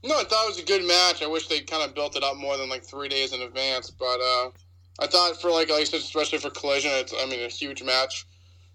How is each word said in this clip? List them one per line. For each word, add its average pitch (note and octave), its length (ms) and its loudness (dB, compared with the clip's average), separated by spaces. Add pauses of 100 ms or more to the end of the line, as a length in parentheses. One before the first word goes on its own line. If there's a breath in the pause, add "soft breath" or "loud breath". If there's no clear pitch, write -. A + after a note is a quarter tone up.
No, C#4 160 2
I G#3+ 40 0
thought A3 220 2
it G3+ 100 -4
was F3+ 40 -8
a D#3+ 60 -10
good G3 180 2
match. F3 380 4
I D3+ 60 -4
wish D#3 200 -2
they D3+ 120 0
kinda D3+ 300 -2
built C#3+ 260 -4
it C#3 80 -2
up C#3 140 -2
more C#3 200 -2
than, C3 120 -4
like, C3 140 -6
three C#3 240 -10
days C3+ 260 0
in B2+ 80 -6
advance, B2+ 500 -4
but, B2+ 280 -2
uh, B2+ 300 2 (500)
I - 80 0
thought F3 320 4
for, F3 120 2
like, E3 180 4
like D#3 120 4
I - 20 2
said, D#3 160 -2
especially D3+ 400 0
for C#3+ 100 -6
Collision, C#3+ 440 0
it's, C3 220 -2
I C3 120 -2
mean, B2+ 140 -4
a A#2+ 80 -6
huge C3+ 340 -10
match, C3 420 0 (500 soft breath)